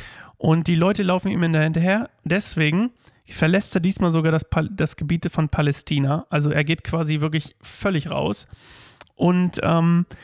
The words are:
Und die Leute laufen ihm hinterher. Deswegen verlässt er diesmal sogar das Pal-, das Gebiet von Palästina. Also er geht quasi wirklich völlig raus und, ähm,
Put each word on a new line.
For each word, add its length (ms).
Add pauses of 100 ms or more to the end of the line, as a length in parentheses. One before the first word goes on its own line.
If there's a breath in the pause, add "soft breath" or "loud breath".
(360 loud breath)
Und 300
die 80
Leute 300
laufen 260
ihm 100
hinterher. 720 (140)
Deswegen 680 (360 soft breath)
verlässt 500
er 40
diesmal 300
sogar 220
das 180
Pal-, 220
das 240
Gebiet 340
von 180
Palästina. 800
Also 200
er 140
geht 180
quasi 380
wirklich 420
völlig 480
raus 380 (640 loud breath)
und, 480
ähm, 420 (200 loud breath)